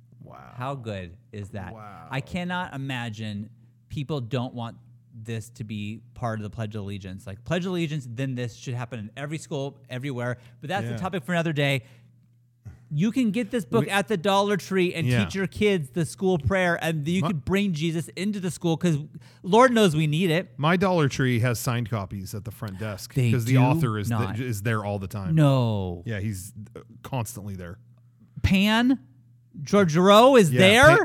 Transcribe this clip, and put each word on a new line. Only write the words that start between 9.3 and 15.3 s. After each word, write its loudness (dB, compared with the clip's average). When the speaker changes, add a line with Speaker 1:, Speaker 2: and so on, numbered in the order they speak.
Speaker 2:
school, -8
everywhere. -6
But -12
that's -4
Speaker 1:
Yeah. -6
Speaker 2:
a -6
topic -6
for -4
another 0
day. 0
You 0
can 0
get -4
this -4
book 2
Speaker 1:
We -8
Speaker 2:
at 0
the -2
Dollar 2
Tree 0
and -2
Speaker 1:
Yeah. 2
Speaker 2:
teach -6